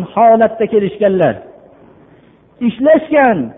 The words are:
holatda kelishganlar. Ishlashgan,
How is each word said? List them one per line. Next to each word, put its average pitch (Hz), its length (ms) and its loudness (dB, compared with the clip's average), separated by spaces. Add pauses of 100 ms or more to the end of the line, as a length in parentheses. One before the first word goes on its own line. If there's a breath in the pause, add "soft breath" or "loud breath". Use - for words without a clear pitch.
holatda 226 640 0
kelishganlar. 196 680 -2 (1300 soft breath)
Ishlashgan, 269 800 0 (200)